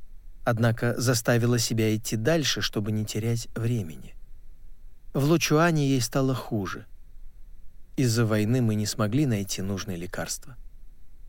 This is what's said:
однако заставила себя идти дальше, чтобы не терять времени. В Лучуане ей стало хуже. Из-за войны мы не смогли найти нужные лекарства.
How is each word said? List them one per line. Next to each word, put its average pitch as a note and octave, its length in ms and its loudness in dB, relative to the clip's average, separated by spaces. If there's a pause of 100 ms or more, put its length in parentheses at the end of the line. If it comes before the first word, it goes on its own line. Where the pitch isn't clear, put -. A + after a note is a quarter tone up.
(440)
однако A#2+ 540 2
заставила A#2+ 600 4
себя A2 360 2
идти A2 220 -2
дальше, B2+ 460 2
чтобы G#2+ 280 -2
не G#2+ 140 0
терять A#2 500 -2
времени. A2+ 600 -2 (1000)
В C3+ 120 2
Лучуане D#3+ 600 4
ей C3+ 140 4
стало C3 340 2
хуже. - 520 -4 (1120)
Из-за A#2+ 280 4
войны A2 380 4
мы A2 120 4
не G#2+ 120 0
смогли A2+ 400 2
найти G2+ 340 0
нужные F#2 380 -4
лекарства. F2 580 -6 (720)